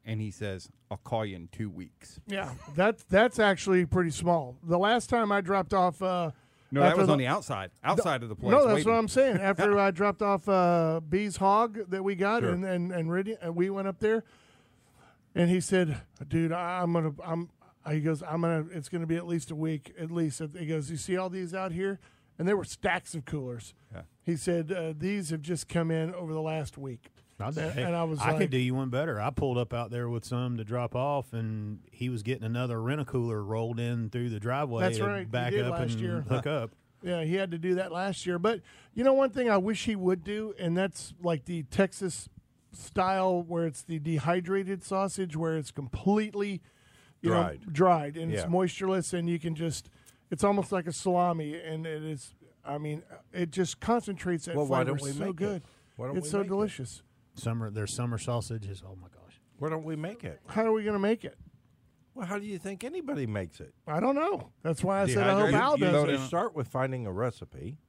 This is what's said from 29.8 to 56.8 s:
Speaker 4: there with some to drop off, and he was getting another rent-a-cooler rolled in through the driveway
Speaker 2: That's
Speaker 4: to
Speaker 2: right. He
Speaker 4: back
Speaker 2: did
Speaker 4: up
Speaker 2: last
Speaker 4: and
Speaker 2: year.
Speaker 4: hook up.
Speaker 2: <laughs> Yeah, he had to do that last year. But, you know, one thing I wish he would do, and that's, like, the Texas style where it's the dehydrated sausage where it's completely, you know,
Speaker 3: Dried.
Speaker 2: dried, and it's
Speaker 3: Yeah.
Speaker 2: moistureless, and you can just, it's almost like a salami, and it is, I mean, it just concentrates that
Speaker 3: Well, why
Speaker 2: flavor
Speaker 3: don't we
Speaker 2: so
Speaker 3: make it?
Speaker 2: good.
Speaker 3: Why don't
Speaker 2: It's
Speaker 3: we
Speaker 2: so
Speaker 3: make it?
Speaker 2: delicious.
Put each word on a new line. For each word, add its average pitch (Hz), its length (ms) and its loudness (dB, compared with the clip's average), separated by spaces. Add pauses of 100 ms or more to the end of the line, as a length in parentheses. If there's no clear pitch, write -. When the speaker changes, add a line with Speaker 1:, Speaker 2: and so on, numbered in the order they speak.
Speaker 4:
there 120 180 -4
with 117 160 -4
some 123 320 -4
to 113 80 -6
drop 120 300 -4
off, 135 380 -2
and 110 480 -6 (100)
he 123 180 -6
was 117 140 -4
getting 120 220 -4
another 117 360 -2
rent-a-cooler 120 640 -2
rolled 113 380 -4
in 117 300 -2
through 120 200 -4
the 107 100 -6
driveway 120 440 -2
Speaker 2:
That's 113 140 0
Speaker 4:
to - 80 0
Speaker 2:
right. 101 140 -2
He - 60 -8
Speaker 4:
back 123 260 -2
Speaker 2:
did - 120 0
Speaker 4:
up - 80 -2
Speaker 2:
last - 200 -2
Speaker 4:
and 113 80 -4
Speaker 2:
year. 117 280 -2
Speaker 4:
hook 127 180 0
up. 135 300 -2
Speaker 2:
<laughs> - 40 -20 (220)
Yeah, 175 200 -2
he 160 120 0
had 190 160 0
to 170 80 -6
do 180 160 0
that 185 180 -2
last 185 320 -4
year. 180 140 0
But, 202 240 2 (320)
you 233 100 0
know, 269 80 8
one 269 160 6
thing 240 220 2
I 202 80 8
wish 196 260 0
he 226 100 0
would 180 300 2
do, 208 340 -4
and 170 160 0
that's, 185 380 -2 (100)
like, 165 220 0
the 165 200 -6
Texas - 640 -2 (420)
style 185 720 0
where 170 240 -2
it's 147 160 -6
the 165 160 -6
dehydrated 175 840 0
sausage 190 540 -2
where 160 220 0
it's 143 120 -6
completely, 202 920 -2 (580)
you 170 80 0
know, 175 140 4
Speaker 3:
Dried. 165 320 -4
Speaker 2:
dried, 156 420 4
and 165 160 -4
it's - 120 0
Speaker 3:
Yeah. - 40 -2
Speaker 2:
moistureless, 185 640 0
and 170 160 -2
you 170 100 0
can 165 160 -4
just, 160 360 -6 (400)
it's - 120 -2
almost 202 300 4
like 180 140 -2
a 170 60 -6
salami, 170 680 0
and 160 260 -8
it 156 160 -6
is, 156 320 -8 (300)
I 143 140 -6
mean, 151 240 -6 (320)
it 180 160 -2
just 180 300 -2
concentrates 190 680 -2
that 170 100 -4
Speaker 3:
Well, 147 100 2
why 135 120 2
Speaker 2:
flavor 131 180 2
Speaker 3:
don't 139 60 -4
we 139 100 -4
Speaker 2:
so 139 80 -6
Speaker 3:
make 196 80 -2
it? 180 80 -4
Speaker 2:
good. 190 260 -2 (340)
Speaker 3:
Why 120 100 -6
don't 139 100 -4
Speaker 2:
It's 180 120 -4
Speaker 3:
we - 20 -6
Speaker 2:
so 202 80 0
Speaker 3:
make 196 80 0
it? - 20 -8
Speaker 2:
delicious. 196 540 -4 (320)